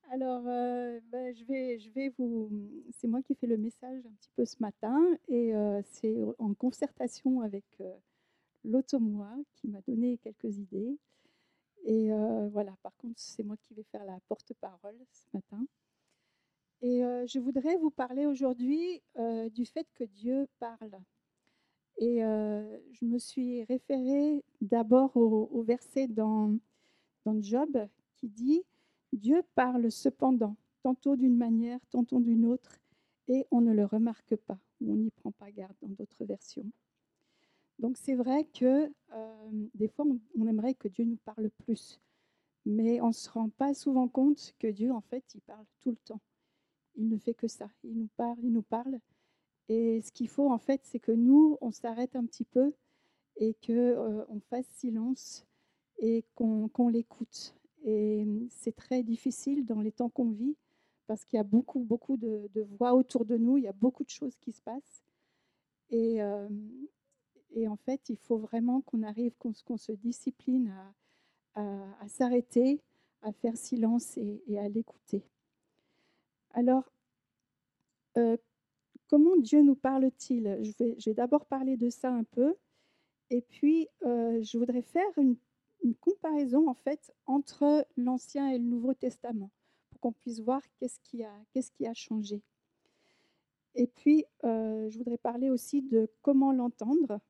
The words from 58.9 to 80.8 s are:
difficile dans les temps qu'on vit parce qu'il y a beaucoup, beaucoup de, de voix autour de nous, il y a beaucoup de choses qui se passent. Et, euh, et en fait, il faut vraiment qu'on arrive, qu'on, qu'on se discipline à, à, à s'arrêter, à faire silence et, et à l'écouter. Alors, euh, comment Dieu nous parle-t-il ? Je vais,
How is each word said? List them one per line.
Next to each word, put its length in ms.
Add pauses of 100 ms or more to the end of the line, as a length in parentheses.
difficile 640
dans 140
les 120
temps 180
qu'on 220
vit 260 (480)
parce 180
qu'il 140
y 20
a 40
beaucoup, 360
beaucoup 380
de, 360
de 100
voix 320
autour 280
de 140
nous, 200
il 60
y 40
a 60
beaucoup 300
de 60
choses 280
qui 140
se 100
passent. 420 (840)
Et, 320
euh, 280 (1040)
et 140
en 100
fait, 320
il 80
faut 200
vraiment 440
qu'on 220
arrive, 340
qu'on, 160 (120)
qu'on 120
se 160
discipline 800 (840)
à, 60
à, 420
à 60
s'arrêter, 720 (400)
à 100
faire 240
silence 640
et, 300
et 120
à 80
l'écouter. 560 (1300)
Alors, 400 (1300)
euh, 180 (720)
comment 300
Dieu 240
nous 140
parle-t-il ? 840
Je 160
vais, 220